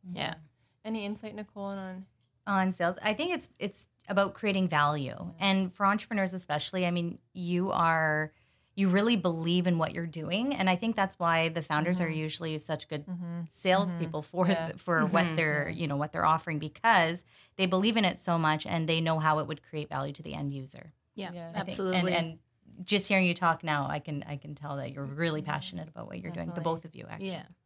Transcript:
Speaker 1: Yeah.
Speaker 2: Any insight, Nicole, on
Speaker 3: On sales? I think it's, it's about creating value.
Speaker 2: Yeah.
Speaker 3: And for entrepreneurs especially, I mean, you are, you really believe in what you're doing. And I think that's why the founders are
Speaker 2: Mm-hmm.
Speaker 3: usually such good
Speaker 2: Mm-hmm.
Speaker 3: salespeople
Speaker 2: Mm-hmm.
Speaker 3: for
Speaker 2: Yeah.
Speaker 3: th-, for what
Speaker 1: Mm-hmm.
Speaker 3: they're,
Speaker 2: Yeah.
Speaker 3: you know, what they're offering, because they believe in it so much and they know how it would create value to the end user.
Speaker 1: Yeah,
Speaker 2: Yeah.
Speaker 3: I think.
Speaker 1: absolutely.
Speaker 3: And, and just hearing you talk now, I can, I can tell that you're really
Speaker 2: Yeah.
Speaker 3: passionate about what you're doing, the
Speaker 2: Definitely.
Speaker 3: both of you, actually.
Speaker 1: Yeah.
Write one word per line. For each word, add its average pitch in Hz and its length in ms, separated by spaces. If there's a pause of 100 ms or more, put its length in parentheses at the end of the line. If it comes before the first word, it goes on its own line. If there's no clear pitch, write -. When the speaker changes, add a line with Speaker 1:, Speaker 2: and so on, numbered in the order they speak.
(140)
Speaker 1:
Yeah. 147 200 (500)
Speaker 2:
Any 220 200
insight, 208 300
Nicole, 202 300
on 190 420 (400)
Speaker 3:
On 190 260
sales? 180 300
I 214 100
think 320 220
it's, - 140 (100)
it's - 280 (220)
about 196 260
creating 190 340
value. 147 500
Speaker 2:
Yeah. - 60 (220)
Speaker 3:
And 190 280
for 202 100
entrepreneurs 196 480
especially, 180 540
I 175 40
mean, 170 280 (160)
you 180 360
are, 160 600 (420)
you 196 140
really 208 280
believe 170 500
in 170 100
what 160 160
you're 170 140
doing. 175 480
And 185 160
I 180 60
think 226 200
that's 190 220
why 165 320
the 165 100
founders 160 400
are 165 80
Speaker 2:
Mm-hmm. 156 100
Speaker 3:
usually 156 400
such 151 300
good 147 180
Speaker 2:
Mm-hmm. 175 340 (180)
Speaker 3:
salespeople 175 640
Speaker 2:
Mm-hmm. - 80
Speaker 3:
for 175 180
Speaker 2:
Yeah. 165 200
Speaker 3:
th-, - 120
for 165 240
what 170 220
Speaker 1:
Mm-hmm. 160 100
Speaker 3:
they're, 151 320
Speaker 2:
Yeah. 170 80
Speaker 3:
you 170 120
know, 143 80
what 147 160
they're 165 120
offering, 160 340
because 170 680 (320)
they 185 100
believe 196 320
in 202 80
it - 120
so 170 200
much 156 260
and 165 240
they 165 140
know 160 160
how 156 220
it 147 60
would 151 160
create 151 280
value 143 240
to 156 80
the 156 120
end 143 200
user. 139 400 (200)
Speaker 1:
Yeah, 190 200
Speaker 2:
Yeah. 175 60 (100)
Speaker 3:
I - 20
think. - 60
Speaker 1:
absolutely. 185 560
Speaker 3:
And, 170 160
and 160 80 (480)
just 202 220
hearing 190 180
you 170 80
talk 165 280
now, 147 280
I 147 80
can, 147 280
I 147 100
can 147 180
tell 143 220
that 135 160
you're 139 120
really 156 380
Speaker 2:
Yeah. 147 100
Speaker 3:
passionate 156 360
about - 180
what - 140
you're 170 120
doing, 170 140
the 170 80
Speaker 2:
Definitely. 165 220
Speaker 3:
both 165 100
of - 80
you, - 160
actually. 196 180
Speaker 1:
Yeah. 170 140 (240)